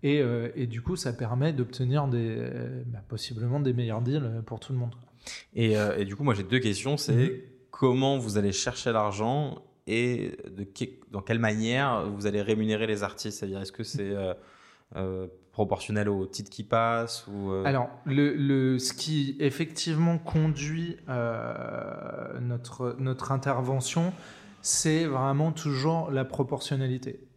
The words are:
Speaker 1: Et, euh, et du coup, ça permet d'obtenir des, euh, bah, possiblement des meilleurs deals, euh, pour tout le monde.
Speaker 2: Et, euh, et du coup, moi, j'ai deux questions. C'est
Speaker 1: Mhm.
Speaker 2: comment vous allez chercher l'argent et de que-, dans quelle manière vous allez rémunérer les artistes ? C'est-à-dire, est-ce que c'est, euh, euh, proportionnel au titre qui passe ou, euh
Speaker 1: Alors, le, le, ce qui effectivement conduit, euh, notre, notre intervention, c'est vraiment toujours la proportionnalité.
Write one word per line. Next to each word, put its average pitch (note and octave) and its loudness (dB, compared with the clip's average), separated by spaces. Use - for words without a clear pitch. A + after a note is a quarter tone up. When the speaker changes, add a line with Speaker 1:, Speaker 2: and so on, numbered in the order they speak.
Speaker 1:
Et, D3 4
euh, A#2+ 2
et B2+ -2
du A#2 -6
coup, F3+ -2
ça C3+ -2
permet B2+ 0
d'obtenir C3 0
des, A#2 0
euh, B2 -6
bah, A#2 -6
possiblement A#2+ -2
des C3+ 2
meilleurs A#2 0
deals, C#3 0
euh, A2+ -4
pour A2 -8
tout - -8
le B2+ 0
monde. A#2+ -4
Speaker 2:
Et, A2 4
euh, G#2 4
et G2+ 0
du G2 -6
coup, C#3+ -4
moi, C3 6
j'ai G2 -2
deux G2+ 2
questions. B2+ 0
C'est - 0
Speaker 1:
Mhm. C3 6
Speaker 2:
comment C3+ 4
vous A2 -2
allez G2+ 2
chercher - -2
l'argent A2 0
et A#2+ 0
de G2+ -8
que-, - -8
dans G2+ -6
quelle A2+ 0
manière A2+ 2
vous G2+ -4
allez G2+ 2
rémunérer A2 2
les G#2+ 0
artistes ? G2+ -6
C'est-à-dire, G2 -6
est-ce F2+ -10
que - -10
c'est, G2+ -4
euh, F#2+ -2
euh, F#2 -4
proportionnel G#2 2
au G2 0
titre G2+ -10
qui - -10
passe A#2 2
ou, G2+ -4
euh F#2+ 0
Speaker 1:
Alors, C3+ 2
le, C#3+ 4
le, C3+ 2
ce B2+ -2
qui C#3+ -2
effectivement D#3+ 2
conduit, D#3 0
euh, A#2+ -4
notre, B2 -4
notre C3 -2
intervention, C3+ 0
c'est D#3+ 2
vraiment C#3 2
toujours D#3 0
la C3+ 2
proportionnalité. C3 -2